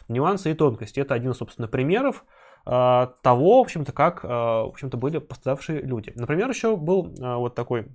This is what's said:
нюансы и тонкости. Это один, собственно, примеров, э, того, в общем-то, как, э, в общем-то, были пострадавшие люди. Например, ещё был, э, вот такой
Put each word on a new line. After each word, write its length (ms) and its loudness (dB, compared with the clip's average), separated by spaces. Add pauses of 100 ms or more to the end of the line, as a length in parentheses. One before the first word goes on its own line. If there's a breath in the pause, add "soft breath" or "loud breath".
нюансы 440 0
и 20 -6
тонкости. 460 0
Это 140 -2
один, 200 -2
собственно, 340 -8
примеров, 560 0 (420 soft breath)
э, 400 4 (160)
того, 360 6
в 40 8
общем-то, 300 -8
как, 320 0
э, 40 -10
в 400 0
общем-то, 280 -8
были 220 -2
пострадавшие 640 -6
люди. 320 -6
Например, 360 -2
ещё 260 0
был, 420 0
э, 180 -4
вот 200 -2
такой 380 -4